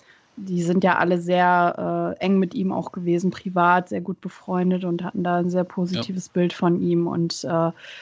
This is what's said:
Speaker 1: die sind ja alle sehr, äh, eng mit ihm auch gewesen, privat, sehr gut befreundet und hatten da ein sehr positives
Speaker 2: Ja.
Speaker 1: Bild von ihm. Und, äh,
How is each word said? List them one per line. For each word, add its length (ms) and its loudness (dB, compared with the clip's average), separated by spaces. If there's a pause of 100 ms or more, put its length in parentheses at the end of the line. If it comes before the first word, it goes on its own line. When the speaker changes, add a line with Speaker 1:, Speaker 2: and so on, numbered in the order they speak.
(360)
Speaker 1:
die 260 -4
sind 220 2
ja 140 4
alle 200 2
sehr, 1000 2
äh, 40 -6
eng 140 4
mit 160 0
ihm 160 -2
auch 220 -6
gewesen, 380 0
privat, 580 2
sehr 140 -6
gut 180 -8
befreundet 640 -2
und 180 -2
hatten 220 -4
da 140 2
ein 100 0
sehr 160 0
positives 640 -4
Speaker 2:
Ja. 80 -20
Speaker 1:
Bild 180 2
von 280 2
ihm. 280 2
Und, 340 -2
äh, 300 0 (300)